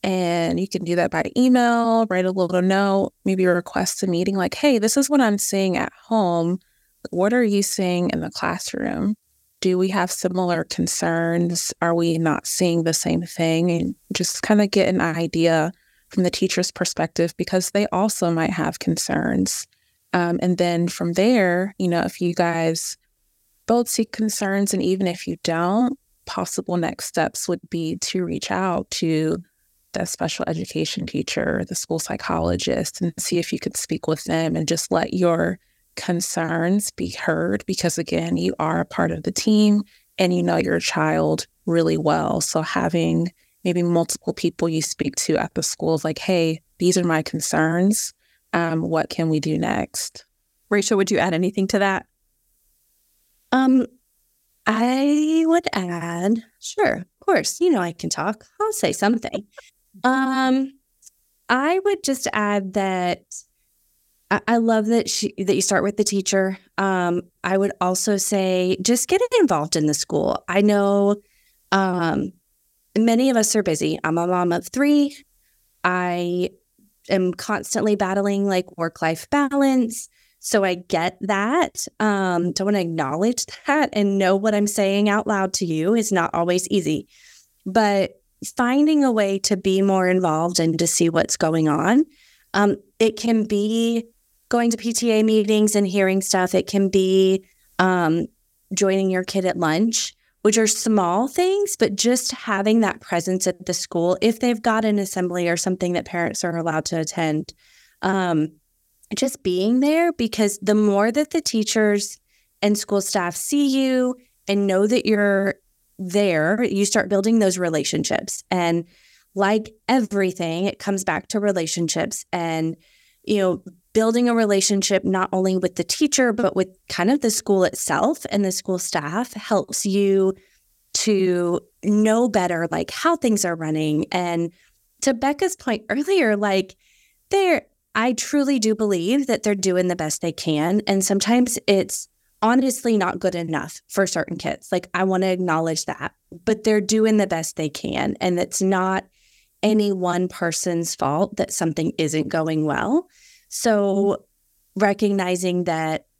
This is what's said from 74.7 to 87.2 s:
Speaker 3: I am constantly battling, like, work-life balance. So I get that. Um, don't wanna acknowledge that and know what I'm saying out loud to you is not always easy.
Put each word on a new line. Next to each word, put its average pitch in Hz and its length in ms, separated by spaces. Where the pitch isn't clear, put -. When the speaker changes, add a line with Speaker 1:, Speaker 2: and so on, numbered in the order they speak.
Speaker 3:
I 180 640
am 180 240
constantly 208 600
battling, 196 520
like, 185 320
work-life 165 500
balance. 269 800
So 202 200
I 180 100
get 180 460
that. 208 640
Um, 185 520
don't 190 140
wanna 202 140
acknowledge 165 640
that 294 260
and 202 260
know 190 180
what 214 180
I'm 208 120
saying 202 420
out 208 180
loud 190 280
to 185 120
you 165 280
is 220 160
not 175 240
always 175 340
easy. 160 400